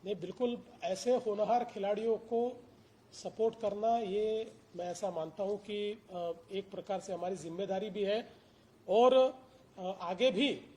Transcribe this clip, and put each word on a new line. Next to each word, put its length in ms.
नहीं, 120
बिल्कुल, 460
ऐसे 340
होनहार 480
खिलाड़ियों 520
को 460
सपोर्ट 480
करना, 380
ये 560
मैं 80
ऐसा 260
मानता 320
हूं 140
कि, 540
अ, 220
एक 180
प्रकार 300
से 120
हमारी 240
जिम्मेदारी 540
भी 120
है 340
और, 260
अ, 40
आगे 300
भी 340